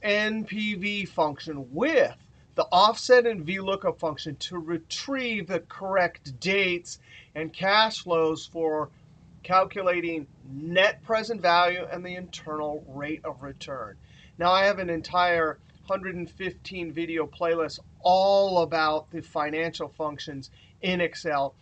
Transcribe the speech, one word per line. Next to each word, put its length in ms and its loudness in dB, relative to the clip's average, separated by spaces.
N 420 0
P 300 -4
V 300 -4
function 680 -2
with 420 2
the 180 2
offset 540 6
and 180 -2
V 160 -4
lookup 380 -2
function 380 -6
to 200 -10
retrieve 920 -6
the 120 -2
correct 800 -2
dates 600 0
and 180 -6
cash 460 2
flows 480 0
for 420 -2
calculating 840 0
net 520 0
present 400 -2
value 500 4
and 100 -10
the 120 -10
internal 720 -8
rate 380 -8
of 160 -10
return. 520 -12
Now, 140 4
I 120 6
have 140 2
an 100 -4
entire 680 2
hundred 300 -4
and 160 -8
fifteen 600 -10
video 340 -4
playlist 540 -2
all 600 4
about 480 0
the 100 -8
financial 680 -4
functions 600 -8
in 200 0
Excel. 600 -2